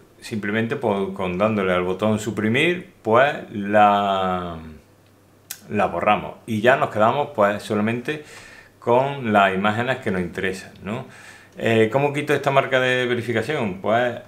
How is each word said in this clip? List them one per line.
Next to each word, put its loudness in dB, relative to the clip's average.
Simplemente -4
por, -2
con -6
dándole 0
al 2
botón 0
suprimir, -2
pues 4
la, 2
la 0
borramos. -2
Y -4
ya 4
nos -2
quedamos 0
pues 2
solamente -4
con 0
las 4
imágenes -2
que -4
nos -2
interesan, -6
¿no? -8
Eh, 4
¿cómo 2
quito -2
esta 0
marca 2
de 2
verificación? -2
Pues 0